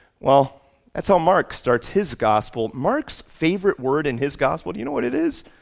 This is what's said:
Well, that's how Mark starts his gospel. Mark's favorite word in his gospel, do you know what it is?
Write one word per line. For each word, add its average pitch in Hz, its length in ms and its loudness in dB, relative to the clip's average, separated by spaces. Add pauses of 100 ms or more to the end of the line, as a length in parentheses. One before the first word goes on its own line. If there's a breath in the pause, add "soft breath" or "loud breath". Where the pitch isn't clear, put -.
(180 soft breath)
Well, 135 420 4 (320)
that's - 140 -6
how 190 140 6
Mark 170 340 2
starts 120 340 0
his 196 280 -2
gospel. 110 580 0
Mark's 226 480 -4
favorite 185 560 -2
word 139 300 0
in 120 100 -2
his 143 160 -2
gospel, 160 380 -2
do 208 80 -10
you 226 40 -6
know 277 60 -6
what 247 140 -2
it 247 100 -2
is? 311 300 -2 (180 soft breath)